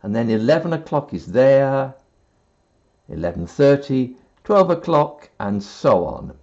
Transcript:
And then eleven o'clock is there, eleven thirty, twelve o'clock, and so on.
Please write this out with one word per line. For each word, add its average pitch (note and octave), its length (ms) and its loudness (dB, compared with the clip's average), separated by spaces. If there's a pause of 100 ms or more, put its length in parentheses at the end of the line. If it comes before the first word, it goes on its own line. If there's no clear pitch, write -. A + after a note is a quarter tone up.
And G#2 100 -6
then A2+ 160 -2
eleven D3+ 440 0
o'clock D3+ 400 -6
is F2 140 -10
there, C3+ 680 2 (1120)
eleven E2 400 -8
thirty, C#3 720 0 (260)
twelve F#3+ 260 2
o'clock, E3 600 -2 (100)
and G2+ 240 -4
so G#2 420 0
on. - 380 -12